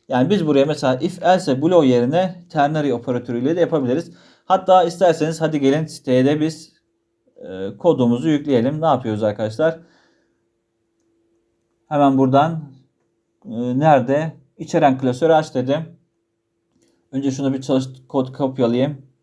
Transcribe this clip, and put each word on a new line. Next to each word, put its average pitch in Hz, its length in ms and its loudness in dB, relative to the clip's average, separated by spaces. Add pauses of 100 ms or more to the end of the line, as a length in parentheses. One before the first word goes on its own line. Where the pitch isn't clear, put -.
Yani 131 220 0
biz 180 180 0
buraya 139 180 4
mesela 147 300 0
if 165 280 -6
else 175 380 2
below 165 260 4
yerine 139 640 0
ternary 147 440 0
operatörüyle 123 640 -4
de 180 40 -2
yapabiliriz. 165 520 -2 (340)
Hatta 185 380 4
isterseniz 165 580 0
hadi 151 180 -2
gelin 139 260 2
siteye 127 400 0
de 151 140 0
biz, 156 340 -6 (640)
e, 95 400 -12
kodumuzu 127 520 2
yükleyelim. 143 520 0
Ne 160 40 0
yapıyoruz 127 380 0
arkadaşlar? 110 560 -2 (2000)
Hemen 143 300 2
buradan, 143 460 2 (840)
e, 123 340 -6
nerede? 135 540 2 (240)
İçeren 147 400 0
klasörü 127 360 0
aç 156 220 0
dedim. 139 440 -4 (1120)
Önce 135 200 -2
şunu 135 220 -2
bir 131 80 -6
çalış-, - 460 -4
kod 131 260 -4
kopyalayayım. 131 760 -2 (140)